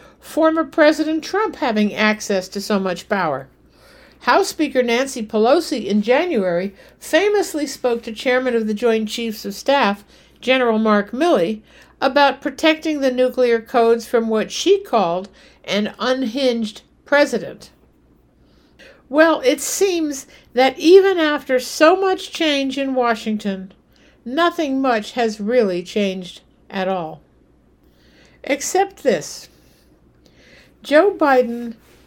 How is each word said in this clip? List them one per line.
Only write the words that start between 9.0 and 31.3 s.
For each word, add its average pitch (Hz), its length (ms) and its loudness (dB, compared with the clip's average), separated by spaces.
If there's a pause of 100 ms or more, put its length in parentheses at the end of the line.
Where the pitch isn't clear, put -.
Chiefs 226 340 -8
of 202 100 -8
Staff, 220 520 0 (340)
General 240 400 2
Mark 208 320 2
Milley, 226 500 0 (380)
about 269 420 2
protecting 311 600 0
the 269 100 2
nuclear 254 480 2
codes 233 480 2
from 226 220 0
what 214 200 -2
she 392 320 2
called 190 460 -2 (380)
an 202 340 -2
unhinged 240 840 -2 (200)
president. - 640 0 (1400)
Well, 311 320 2
it 277 180 0
seems 330 640 -4 (280)
that 262 260 2
even 370 380 6
after 294 420 0
so 320 380 4
much 381 340 -2
change 277 460 -2
in 269 180 -2
Washington, 214 800 -2 (500)
nothing 294 580 0
much 233 300 0
has 220 300 -2
really 202 420 0
changed 190 560 -4 (300)
at 190 180 -4
all. 165 340 -4 (1200)
Except 370 580 -2
this. - 460 -4 (1300)
Joe 311 300 4
Biden 240 640 0 (320)